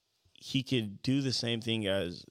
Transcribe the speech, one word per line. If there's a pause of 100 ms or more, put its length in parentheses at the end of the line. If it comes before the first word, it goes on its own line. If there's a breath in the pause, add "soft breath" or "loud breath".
(340)
he
could
do
the
same
thing
as